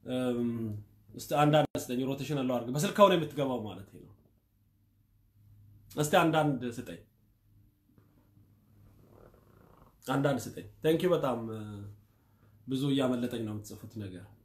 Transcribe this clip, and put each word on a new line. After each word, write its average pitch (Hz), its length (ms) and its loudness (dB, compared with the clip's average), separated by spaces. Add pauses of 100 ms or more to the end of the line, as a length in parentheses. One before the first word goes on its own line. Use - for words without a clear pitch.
እም፣ 123 460 -2 (600)
እስቲ - 260 -12
አንዳንድ 147 420 4
ስጠኝ። 127 280 -2
ሮቴሽን 139 340 -4
አለው 127 160 0
አርግ። 117 140 -2
በስልክ 151 260 0
ከሆነ 196 180 10
የምትገባው 135 480 0
ማለት 98 300 -10
ነው። - 140 -20 (1900)
እስቲ 147 240 0
አንዳንድ 156 460 4 (100)
ስጠኝ። 87 280 -12 (3000)
አንዳንድ 139 340 0
ስጠኝ። - 280 -12 (120)
thank 160 200 2
you 180 100 0
በጣም፣ 143 380 0
እ፣ 110 140 -10 (1040)
ብዙ 131 200 -2
እያመለጠኝ 127 540 0
ነው 107 120 -6
የምትጽፉት 104 440 -12
ነገር። 92 260 -10 (220)